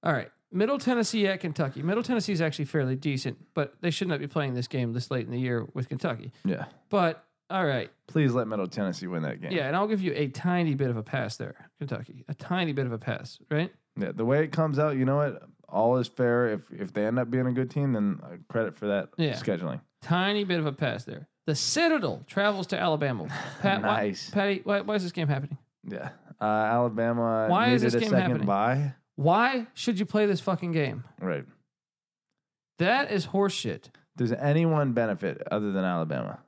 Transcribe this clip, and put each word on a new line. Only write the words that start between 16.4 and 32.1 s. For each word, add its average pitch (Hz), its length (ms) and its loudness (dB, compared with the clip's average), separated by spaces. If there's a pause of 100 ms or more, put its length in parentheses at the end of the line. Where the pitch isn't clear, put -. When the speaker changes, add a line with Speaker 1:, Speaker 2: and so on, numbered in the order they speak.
Speaker 2:
If, 104 60 -6 (120)
if 92 220 -8
they 104 100 0
end 117 140 0
up 117 120 -2
being 127 160 0
a 127 60 0
good 127 180 -2
team, 139 220 0
then, 104 320 0
uh, 85 120 -14 (120)
credit 113 260 -2
for 104 120 -6
that 101 320 0
Speaker 1:
Yeah. 151 160 2
Speaker 2:
scheduling. 87 480 -4 (180)
Speaker 1:
Tiny 196 440 2
bit 180 160 0
of 156 60 0
a 143 60 -2
pass 120 320 -4
there. - 240 -14 (160)
The 156 120 2
Citadel 285 680 0
travels 196 420 0
to - 120 -2
Alabama. 147 480 0 (160)
Speaker 2:
<laughs> - 160 -12
Speaker 1:
Pat, 196 220 2
why, 214 60 0 (180)
Speaker 2:
Nice. 190 240 -6
Speaker 1:
Patty, 196 340 0
why, 202 160 2
why 202 140 -2
is 202 80 2
this 175 100 -6
game 160 160 -2
happening? 143 300 -4 (280)
Speaker 2:
Yeah. - 220 -8 (320)
Uh, 104 40 -2
Alabama 113 1040 2
Speaker 1:
Why 233 220 4
is 247 100 4
Speaker 2:
needed - 40 2
Speaker 1:
this - 80 2
Speaker 2:
a 240 60 4
Speaker 1:
game 220 100 0
Speaker 2:
second 185 200 4
Speaker 1:
happening? 113 160 0
Speaker 2:
bye. 123 480 2 (220)
Speaker 1:
Why 226 580 4
should 220 240 -2
you 208 80 0
play 214 200 2
this 190 120 2
fucking 175 320 -2
game? 139 320 0 (180)
Speaker 2:
Right. 82 240 -2 (1300)